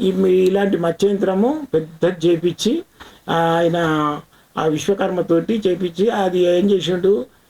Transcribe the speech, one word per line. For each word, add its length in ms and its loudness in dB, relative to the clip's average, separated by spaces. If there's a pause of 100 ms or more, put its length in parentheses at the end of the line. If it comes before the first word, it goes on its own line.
ఈ, 80 0 (200)
ఇలాంటి 480 2
మత్స్యంత్రము 1000 0
పెద్దది 540 -2
చేపించి, 540 0 (480)
ఆయన 460 0 (840)
ఆ 80 0
విశ్వకర్మతోటి 1000 -2
చేపించి 420 -2
అది 300 -2
ఏం 320 2
చేసిండు, 560 0 (240)